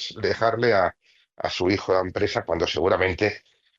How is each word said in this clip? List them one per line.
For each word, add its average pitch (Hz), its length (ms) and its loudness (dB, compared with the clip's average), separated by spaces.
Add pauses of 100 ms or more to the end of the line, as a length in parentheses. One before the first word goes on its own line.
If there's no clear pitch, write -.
(200)
dejarle 113 540 2
a, 90 200 2 (440)
a - 120 -4
su 90 200 -2
hijo 98 240 0
la 92 60 4
empresa 98 440 -2
cuando 85 220 -2
seguramente 92 760 0 (360)